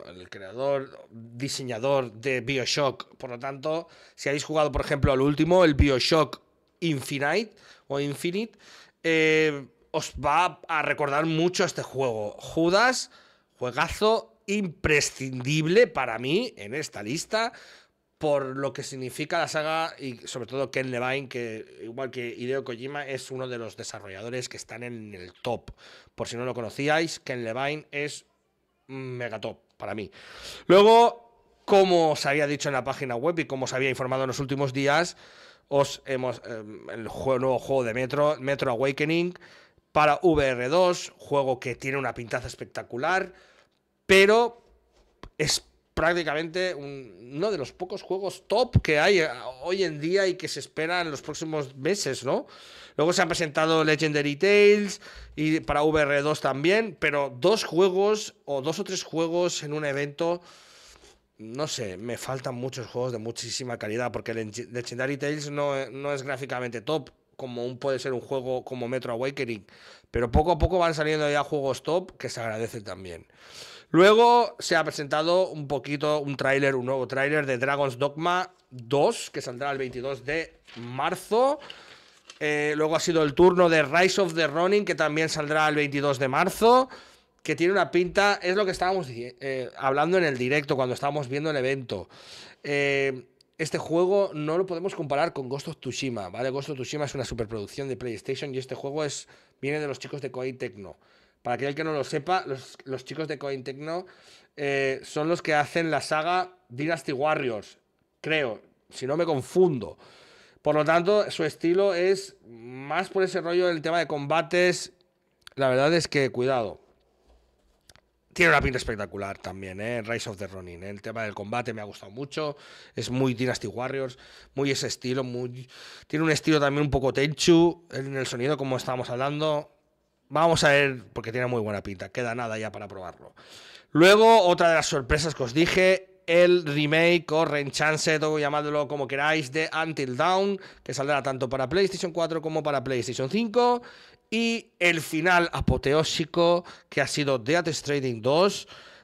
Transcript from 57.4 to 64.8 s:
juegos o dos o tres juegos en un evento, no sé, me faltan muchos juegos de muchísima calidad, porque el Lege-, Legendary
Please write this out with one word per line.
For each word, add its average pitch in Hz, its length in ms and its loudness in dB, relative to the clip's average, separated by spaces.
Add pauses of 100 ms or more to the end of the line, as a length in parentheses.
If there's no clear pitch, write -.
juegos 196 720 2 (100)
o 139 160 -2
dos 151 160 -2
o 202 60 -4
tres 185 180 -6
juegos 170 600 -2
en 147 100 -6
un 151 120 -4
evento, 143 560 -2 (960)
no 117 280 -8
sé, 104 300 -6
me 113 200 -8
faltan 131 380 -8
muchos 127 320 -8
juegos 123 260 -4
de 117 60 -6
muchísima 117 600 -8
calidad, 113 340 -4
porque 113 200 -8
el 113 60 -4
Lege-, 110 320 -8
Legendary 123 460 -6